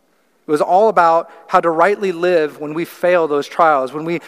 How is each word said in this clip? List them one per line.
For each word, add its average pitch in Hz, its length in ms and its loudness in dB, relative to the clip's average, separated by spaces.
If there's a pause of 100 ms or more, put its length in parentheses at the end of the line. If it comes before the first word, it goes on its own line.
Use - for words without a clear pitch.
(460)
it - 60 -4
was 151 100 0
all 190 280 2
about 170 420 2 (160)
how 185 140 2
to 165 80 0
rightly 190 420 0
live 165 480 -2
when 151 140 -10
we 165 100 -6
fail 175 440 0
those 143 200 -2
trials, 143 460 0
when 156 120 -8
we 170 220 -4